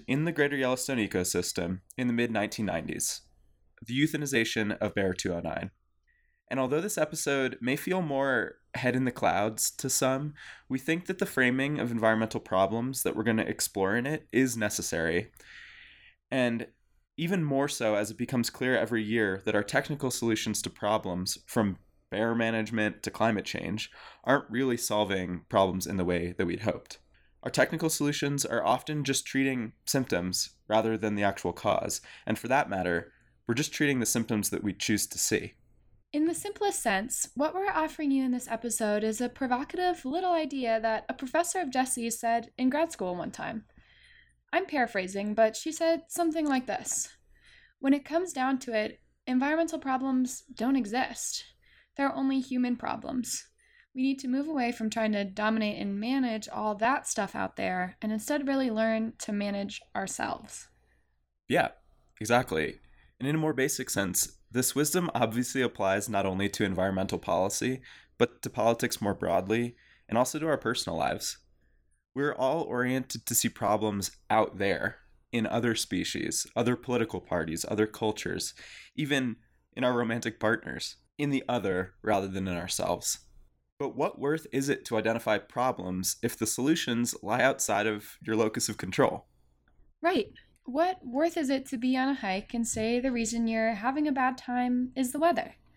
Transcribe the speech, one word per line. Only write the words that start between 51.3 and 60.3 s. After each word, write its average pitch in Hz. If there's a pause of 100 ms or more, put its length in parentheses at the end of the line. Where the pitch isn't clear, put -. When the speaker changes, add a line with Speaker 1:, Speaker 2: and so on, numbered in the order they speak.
Speaker 2:
They're 277
only 269
human 247
problems. - (460)
We 262
need 269
to 269
move 277
away 247
from 220
trying 220
to 202
dominate 214
and 202
manage 233
all 214
that 226
stuff -
out 190
there 185
and 214
instead 277
really 269
learn 220
to -
manage 202 (120)
ourselves." - (800)